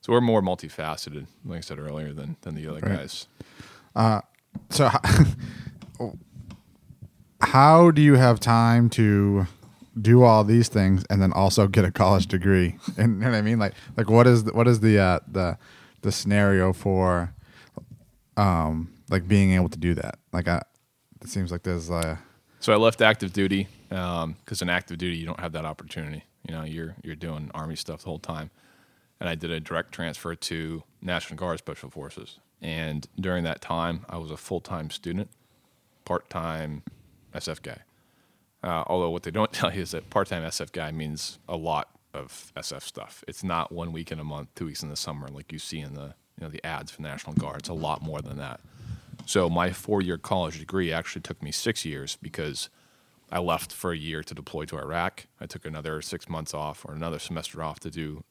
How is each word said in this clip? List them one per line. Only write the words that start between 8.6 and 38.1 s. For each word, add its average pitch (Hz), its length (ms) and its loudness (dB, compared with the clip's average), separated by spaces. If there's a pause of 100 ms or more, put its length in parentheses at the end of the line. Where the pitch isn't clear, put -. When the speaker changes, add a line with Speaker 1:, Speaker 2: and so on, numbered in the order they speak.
Speaker 2:
to 101 560 4 (540)
do 117 220 10
all 110 220 10
these 117 240 6
things 95 420 4
and 98 120 2
then 92 100 4
also 98 340 4
get 98 180 4
a 85 60 2
college 95 360 4
degree? 90 500 2 (100)
<laughs> - 120 -8
And 110 180 4
you 104 80 -4
know 127 60 2
what 113 60 0
I 104 60 0
mean? 113 160 2
Like, 101 160 0 (220)
like, 107 140 -2
what 117 160 10
is 120 180 8
the, 107 80 -2
what 117 160 4
is 117 120 4
the, 107 180 6
uh, 90 220 4 (100)
the, 90 280 -2 (440)
the 101 100 0
scenario 98 600 4
for, 90 600 0 (1000)
um, 82 560 2 (160)
like, 90 200 0
being 98 240 6
able 90 160 4
to 78 100 -8
do 85 160 0
that? - 240 -8 (140)
Like, 85 160 -2
I, 87 140 0 (600)
it - 60 -18
seems 92 220 -6
like 87 120 -8
there's, 85 280 -6
uh, 82 260 -4 (440)
Speaker 1:
So 113 120 2
I 107 40 8
left 110 240 4
active 110 320 4
duty, 98 360 0 (220)
um, 87 540 -6
'cause - 180 -8
in 90 60 -4
active 87 300 -2
duty, 90 180 -6
you 80 100 -10
don't 80 140 -10
have 87 120 -10
that 80 120 -8
opportunity. 76 600 -12 (220)
You 80 80 -12
know, 80 100 -10
you're, 80 380 -12
you're 80 140 -14
doing 78 380 -10
Army 80 220 -10
stuff - 240 -12
the - 100 -16
whole 76 80 -10
time. 78 320 -12 (680)
And 87 120 -8
I 82 40 -4
did 82 160 -8
a 80 100 -6
direct 82 320 -8
transfer 85 420 -10
to 80 480 -8 (180)
National 85 380 -8
Guard 87 200 -6
Special - 320 -14
Forces. - 480 -18 (220)
And 80 460 -8 (120)
during 90 260 -4
that 80 180 -6
time, 85 480 -6
I 87 80 -12
was 80 120 -12
a 78 60 -12
full-time 82 540 -10
student, 87 400 -10 (760)
part-time 80 800 -8 (500)
S - 160 -12
F 78 140 -12
guy. 62 160 -16 (840)